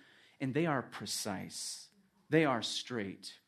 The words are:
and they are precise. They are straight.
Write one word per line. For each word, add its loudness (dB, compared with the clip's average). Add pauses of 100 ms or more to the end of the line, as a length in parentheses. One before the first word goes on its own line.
(400)
and 0
they 4
are 2
precise. -6 (420)
They 8
are 2
straight. -4 (160)